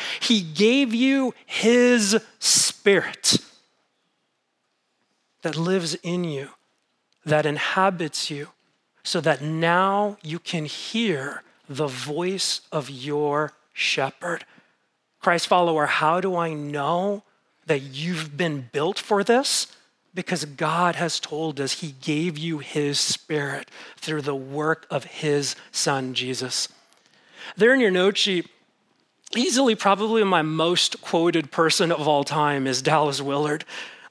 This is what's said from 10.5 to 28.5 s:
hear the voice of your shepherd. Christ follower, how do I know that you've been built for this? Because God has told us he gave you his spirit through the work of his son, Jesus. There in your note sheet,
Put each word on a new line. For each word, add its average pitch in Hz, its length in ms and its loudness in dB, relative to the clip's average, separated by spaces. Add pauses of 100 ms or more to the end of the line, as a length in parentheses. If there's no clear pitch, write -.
hear 147 760 -4 (260)
the 147 200 -4
voice 151 760 -4 (100)
of 139 180 -4
your 147 640 -2 (200)
shepherd. - 720 -4 (760)
Christ 175 260 2
follower, 170 400 4
how 160 340 2
do 185 140 -2
I 170 180 -2
know 151 680 -2 (420)
that 147 160 0
you've 151 560 -6
been 143 340 -4
built 156 280 -2
for 202 240 0
this? 240 440 2 (460)
Because 175 320 -6
God 165 500 0
has 165 240 -2
told 151 400 -4
us 135 200 -4
he 147 220 -10
gave 156 360 -2
you 160 220 -4
his 143 400 -2
spirit 143 720 -4 (260)
through 156 240 -6
the 139 140 -4
work 143 560 -4
of 143 140 -4
his 143 500 -2 (160)
son, 135 420 -2
Jesus. 123 540 -6 (880)
There 226 160 6
in 269 60 4
your 214 120 4
note 185 260 2
sheet, 180 300 0 (880)